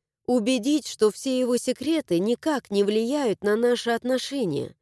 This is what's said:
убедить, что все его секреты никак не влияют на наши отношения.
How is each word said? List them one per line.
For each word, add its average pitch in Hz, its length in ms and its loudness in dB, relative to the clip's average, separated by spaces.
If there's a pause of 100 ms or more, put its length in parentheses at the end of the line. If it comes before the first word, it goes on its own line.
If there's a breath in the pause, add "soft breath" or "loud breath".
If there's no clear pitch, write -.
(260)
убедить, 247 600 0
что - 240 2
все 254 280 -2
его 247 180 2
секреты 254 640 0
никак 240 500 -2
не 202 140 2
влияют 226 580 0
на 208 140 2
наши 240 340 0
отношения. 233 920 -2